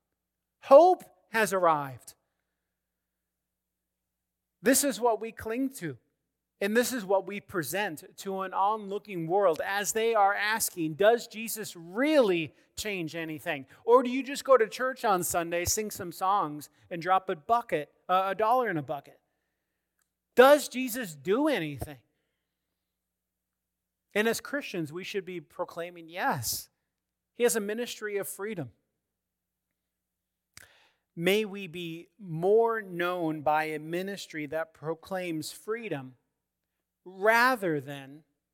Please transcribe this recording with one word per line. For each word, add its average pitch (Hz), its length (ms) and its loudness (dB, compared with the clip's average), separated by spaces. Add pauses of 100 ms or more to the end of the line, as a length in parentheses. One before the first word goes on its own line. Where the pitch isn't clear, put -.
(640)
Hope 339 420 8 (260)
has 214 220 2
arrived. 151 640 0 (2500)
This 262 200 4
is 254 160 -2
what 220 220 2
we 226 100 -8
cling 233 440 -6
to. 143 240 -8 (640)
And 202 120 0
this 233 180 2
is 240 120 -6
what 190 220 0
we 202 120 -8
present 170 640 -6 (140)
to 190 240 -6
an 190 140 -8
onlooking 202 720 -2
world 180 380 4
as 196 280 -4
they 226 220 0
are 202 200 4
asking, 202 600 -2
"Does 220 340 4
Jesus 214 480 -10
really 190 800 2 (220)
change 180 380 -6
anything? 160 520 -8 (180)
Or 247 180 8
do 247 80 -2
you 262 120 -2
just 254 220 -8
go 269 120 6
to 220 100 4
church 254 380 -6
on 190 180 2
Sunday, 170 420 -2
sing 214 260 -4
some 180 220 -10
songs, 175 560 -2 (220)
and 175 100 -8
drop 185 280 0
a 190 80 -2
bucket, 165 560 -2 (160)
uh, 185 200 4
a 196 60 -2
dollar 220 360 2
in 170 80 -2
a 147 40 -4
bucket?" 143 380 -12 (1120)
Does 269 340 8
Jesus 240 460 -6
do 185 320 0
anything? 151 520 -4 (2250)
And 208 120 2
as 226 140 -2
Christians, 175 500 -8
we 180 140 -12
should 190 220 -8
be 180 140 -10
proclaiming, 170 680 -12
"Yes, 175 640 -4 (640)
he - 80 -4
has 233 120 4
a 226 60 -2
ministry 208 560 -6
of 196 100 -4
freedom." 185 460 -10 (2500)
May 190 300 0
we 196 220 -10
be 170 420 -12 (100)
more 214 640 2
known 175 640 -4
by 151 220 2
a 156 140 -6
ministry 165 680 -8
that 160 260 -6
proclaims 165 800 -6
freedom 165 640 -8 (880)
rather 202 760 2
than 139 440 -16 (300)